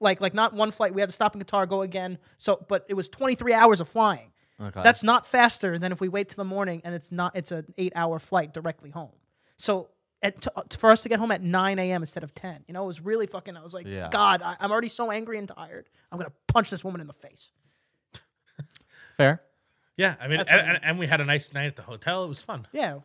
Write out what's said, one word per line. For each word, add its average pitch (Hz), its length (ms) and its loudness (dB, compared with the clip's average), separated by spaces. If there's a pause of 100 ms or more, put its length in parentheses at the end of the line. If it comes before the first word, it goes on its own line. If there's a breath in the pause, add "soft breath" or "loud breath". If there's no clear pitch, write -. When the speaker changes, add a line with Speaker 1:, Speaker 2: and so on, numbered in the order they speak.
Speaker 1:
Like, 196 220 2
like, 185 100 0
not 214 220 2
one 214 160 2
flight. 196 240 -2
We 196 80 0
had 190 80 0
to - 40 -12
stop 208 220 0
in 202 60 -10
Qatar, 190 260 0
go 196 140 -2
again. 185 340 -6 (220 soft breath)
So, - 280 0
but 185 220 -2
it 202 60 -4
was 190 160 -4
twenty-three 247 420 0
hours 220 280 8
of 165 100 -8
flying. 196 420 0 (260)
Speaker 2:
Okay. 104 240 -8
Speaker 1:
That's 233 200 6
not 240 240 2
faster 226 520 2
than 185 140 -4
if 175 80 -8
we 190 80 -2
wait 196 220 -4
till 202 120 -10
the 190 60 -6
morning 190 360 -4
and 175 100 -8
it's - 180 -12
not, 180 240 -2
it's 175 140 -8
an 160 260 -10
eight-hour 170 440 -2
flight 156 340 -2
directly 160 360 -8
home. 151 200 -14 (460)
So 190 320 -2 (340)
at, 202 200 -2
to, - 140 -6
uh, 196 60 -6 (160)
for 220 140 10
us 226 100 4
to 233 60 -6
get 220 100 2
home 226 140 0
at 185 100 -2
nine 185 380 0
A 185 100 -2
M 180 140 -2
instead 160 180 -10
of 147 140 -14
ten, 156 320 -14
you 160 40 -18
know, 185 120 -8
it - 20 -6
was 160 140 -12
really 214 260 -2
fucking, 185 300 -14
I 156 80 -20
was 170 100 -16
like, 185 140 -14
Speaker 2:
Yeah. 92 240 -8
Speaker 1:
"God, 196 300 4
I, 175 180 -6
I'm 196 100 -2
already 226 180 0
so 226 220 -6
angry 220 280 -8
and 202 100 -10
tired. - 400 -18 (240)
I'm 175 60 -10
gonna 160 120 -12 (160)
punch - 240 2
this 190 140 -10
woman 185 160 -10
in 151 80 -14
the 143 40 -20
face." - 380 -20 (1700 soft breath)
Speaker 2:
Fair. 143 260 4 (540)
Speaker 3:
Yeah, 185 240 0
I 123 60 -10
mean, 156 120 0
Speaker 1:
That's - 120 -2
Speaker 3:
and, 175 100 10
Speaker 1:
what - 60 0
I 165 80 2
Speaker 3:
and, 160 100 -2
and 160 140 0
we 175 80 -2
had 151 140 2
a 143 40 -2
nice 147 280 -2
night 143 140 -4
at 143 100 -10
the 113 60 -18
hotel. 170 420 -6
It 175 40 -8
was 143 140 -12
fun. 160 300 -12
Speaker 1:
Yeah, 190 320 -4